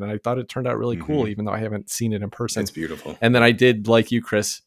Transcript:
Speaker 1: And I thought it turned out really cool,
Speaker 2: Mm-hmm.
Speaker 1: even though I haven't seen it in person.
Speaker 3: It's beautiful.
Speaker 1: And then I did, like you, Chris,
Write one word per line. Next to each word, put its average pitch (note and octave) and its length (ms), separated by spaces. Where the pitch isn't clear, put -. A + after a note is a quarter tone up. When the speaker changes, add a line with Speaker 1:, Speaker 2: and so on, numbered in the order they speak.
Speaker 1:
And G2+ 80
I G#2+ 100
thought B2 200
it B2 80
turned B2+ 220
out A#2 80
really A#2 180
cool, C#3+ 280
Speaker 2:
Mm-hmm. G#2+ 80
Speaker 1:
even G#2 120
though G#2 80
I G2+ 80
haven't G#2+ 300
seen A2+ 240
it G2+ 80
in G2+ 80
person. A#2 320
Speaker 3:
It's G2 100
beautiful. D#2+ 480
Speaker 1:
And A#2+ 160
then A#2+ 80
I A#2 80
did, A2+ 380
like A#2 200
you, A#2+ 120
Chris, - 460